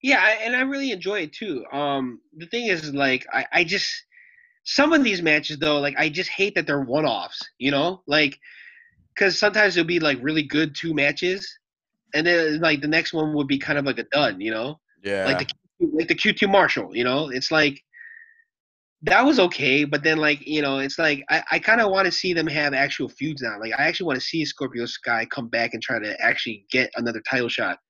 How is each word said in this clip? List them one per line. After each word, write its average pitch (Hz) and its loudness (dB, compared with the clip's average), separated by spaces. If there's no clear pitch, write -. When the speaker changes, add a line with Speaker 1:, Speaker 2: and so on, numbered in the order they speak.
Speaker 1:
Yeah, 262 2
I, 214 4
and 240 -2
I 254 0
really 269 -2
enjoy 185 -4
it 151 -8
too. 170 -8
Um, 139 -2
the 165 -16
thing 233 -4
is, 156 -2
like, 135 0
I, - -2
I 170 2
just, 185 -2
some 302 4
of 294 6
these 190 0
matches 151 2
though, 147 2
like, 143 -2
I 156 2
just 165 -4
hate 196 -2
that 165 0
they're 143 0
one-offs, 123 -2
you 131 0
know, 160 0
like, 147 2
'cause 190 2
sometimes 208 2
it'll 165 2
be, 170 2
like, 143 2
really 156 0
good 151 0
two 165 -4
matches, 165 0
and 160 0
then, 165 2
like, 156 2
the 151 -2
next 160 0
one 151 0
would 147 0
be 139 0
kind 147 -2
of 139 -2
like 120 -2
a 113 -6
dud, 131 2
you 110 -4
know? 127 -6
Speaker 2:
Yeah. 98 -2
Speaker 1:
Like 92 0
the 90 -4
Q - -12
two, 151 -4
like 165 -2
the 170 2
Q 208 0
two 202 0
Marshall, 151 2
you 120 0
know? 139 0
It's 131 -6
like, 147 2
that 196 6
was 277 6
okay, 147 2
but 147 -2
then, 160 4
like, 147 2
you 151 0
know, 135 0
it's 139 -4
like, 147 0
I, 156 0
I 165 0
kinda 220 4
wanna 190 2
see 180 -2
them 160 0
have 147 0
actual 139 -2
feuds 143 -6
now. 107 -6
Like, 110 -6
I 143 2
actually 175 -4
wanna 131 0
see 160 -4
Scorpio 120 -6
Sky 113 -4
come 117 -8
back 117 -2
and 110 -8
try 117 -4
to 107 -8
actually 107 -2
get 127 0
another 117 -4
title 123 0
shot. 98 -4